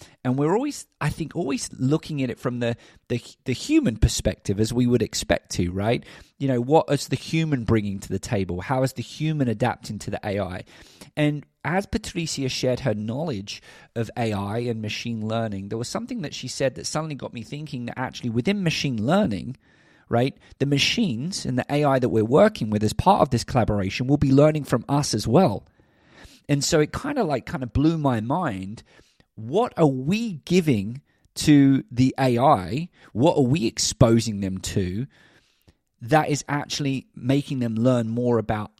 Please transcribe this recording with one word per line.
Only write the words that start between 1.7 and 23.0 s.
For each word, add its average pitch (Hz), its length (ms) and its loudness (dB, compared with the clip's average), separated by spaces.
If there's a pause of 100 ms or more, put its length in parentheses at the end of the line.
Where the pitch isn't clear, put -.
looking 139 480 -2
at 127 80 -2
it - 80 -8
from 120 220 -6
the, 117 180 -2 (300)
the, 123 120 -2 (260)
the 131 80 -2
human 247 440 2
perspective, - 600 0
as 110 120 2
we 123 140 2
would 120 160 4
expect - 520 -2
to, 90 180 -2
right? 101 340 -2 (320)
You 139 100 -2
know, 127 140 0
what 139 300 2
is 143 160 -2
the - 80 -2
human 156 480 -2
bringing 104 380 0
to - 80 -16
the 95 100 -2
table? 90 420 -4
How 131 220 -2
is 131 100 -2
the - 80 -10
human 151 460 -2
adapting 113 520 -2
to - 120 -8
the 104 120 -6
A 101 160 -2
I? 92 240 -6 (540)
And 147 260 0 (220)
as 185 220 -2
Patricia 165 600 -6
shared 127 340 0
her 123 120 0
knowledge 110 680 -6 (340)
of 113 200 -4
A 117 160 -2
I 101 280 -4
and 120 220 -4
machine 107 460 -6
learning, 110 420 -4
there 117 80 -6
was 117 120 -6
something 233 320 -8
that 147 140 -8
she - 120 -10
said 135 280 -2
that 85 100 -12
suddenly 156 300 -6
got 123 180 -12
me 120 80 -12
thinking 131 460 -10
that - 120 -10
actually 127 300 -6
within 185 340 0
machine 139 420 0
learning, 131 520 0 (500)
right, 120 300 0 (220)
the 139 80 2
machines 143 800 0
and 127 100 0
the - 100 0
A 147 160 2
I 135 140 4
that 123 120 2
we're 107 140 4
working 147 460 4
with 107 140 2
as 104 100 2
part - 280 4